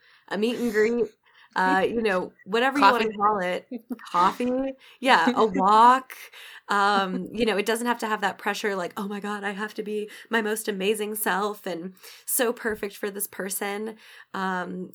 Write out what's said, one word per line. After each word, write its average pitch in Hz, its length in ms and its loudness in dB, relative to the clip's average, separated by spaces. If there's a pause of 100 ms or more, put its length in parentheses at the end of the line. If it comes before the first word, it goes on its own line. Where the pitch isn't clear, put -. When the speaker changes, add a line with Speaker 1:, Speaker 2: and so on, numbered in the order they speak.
(280)
Speaker 1:
a 180 100 -4
meet 233 180 0
and 240 140 -2
greet, 220 360 2 (500)
uh, 185 320 2
you 233 140 -2
know, 185 320 0 (100)
whatever 254 340 0
you - 120 8
wanna 220 160 2
Speaker 2:
Coffee. 208 140 -6
Speaker 1:
call 208 200 2
it. 180 280 -4 (440)
Coffee. 247 600 2 (260)
Yeah, 240 340 4
a 208 100 4
Speaker 2:
<laughs> - 20 2
Speaker 1:
walk. 220 680 6 (540)
Um, 196 640 0
you 226 140 0
know, 202 120 2
it 202 80 0
doesn't 226 200 -2
have 240 140 0
to 226 80 -4
have 214 140 -2
that - 160 -2
pressure, 202 380 -4
like, 175 200 -6
"Oh 196 120 -6
my 202 120 -8
God, 202 240 -8
I 208 80 -4
have 214 220 -8
to 214 80 -8
be 208 280 -6 (200)
my 226 120 0
most 214 260 -4
amazing 208 480 -2
self 208 500 -2
and 180 280 -8 (320)
so 240 260 0
perfect 214 440 -6
for 208 140 -6
this 196 160 -8
person." 202 680 -6 (380)
Um, 185 600 -4